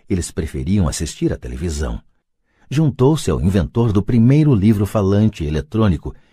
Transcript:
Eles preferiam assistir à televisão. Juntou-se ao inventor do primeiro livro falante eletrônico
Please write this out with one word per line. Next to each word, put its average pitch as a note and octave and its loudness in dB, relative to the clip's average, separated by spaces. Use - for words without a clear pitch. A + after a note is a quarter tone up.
Eles E2+ -4
preferiam D#2+ -2
assistir E2+ -4
à - -10
televisão. B1+ -6
Juntou-se C#3+ 0
ao B1+ -2
inventor G2+ 0
do G2 2
primeiro C3 4
livro G#2 2
falante G2+ 0
eletrônico D#2 -2